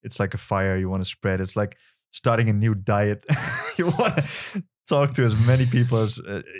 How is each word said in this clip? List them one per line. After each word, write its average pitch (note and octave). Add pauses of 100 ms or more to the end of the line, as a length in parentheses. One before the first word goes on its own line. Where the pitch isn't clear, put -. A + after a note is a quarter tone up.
It's -
like G2
a -
fire F#2+
you F#2+
wanna F#2+
spread. F#2
It's F#2+
like G#2 (340)
starting A#2
a A2
new G#2+
diet. G#2
<laughs> -
You F3 (120)
wanna G#3+ (680)
talk C#3+
to C3
as A2 (120)
many C3
people A#2+
as, A2
uh, G2+ (180)